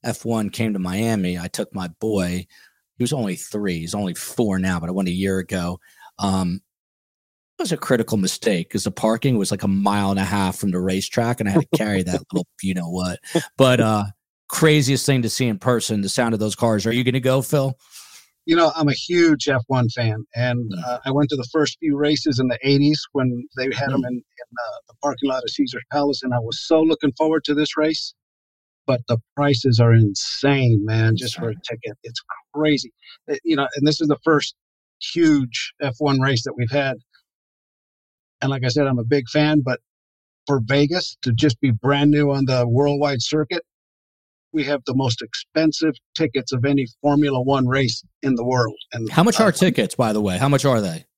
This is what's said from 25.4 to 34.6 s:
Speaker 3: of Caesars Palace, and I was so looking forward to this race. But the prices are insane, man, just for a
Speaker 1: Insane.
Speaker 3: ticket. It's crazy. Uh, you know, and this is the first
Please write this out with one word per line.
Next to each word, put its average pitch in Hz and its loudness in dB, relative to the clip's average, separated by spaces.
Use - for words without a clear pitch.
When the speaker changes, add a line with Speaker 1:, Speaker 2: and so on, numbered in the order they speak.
Speaker 3:
of - -6
Caesars 127 -4
Palace, 143 -2
and 127 -4
I 120 0
was 113 -8
so 160 2
looking 156 2
forward 156 0
to 147 -2
this 147 -2
race. 156 -2
But 123 0
the 113 2
prices 135 2
are 117 6
insane, 113 2
man, 110 2
just 120 -6
for 117 -6
a 110 -4
Speaker 1:
Insane. - -10
Speaker 3:
ticket. 107 -12
It's 117 -14
crazy. 151 0
Uh, 143 -2
you 160 2
know, 139 0
and 143 2
this 151 2
is 156 0
the 147 0
first 151 2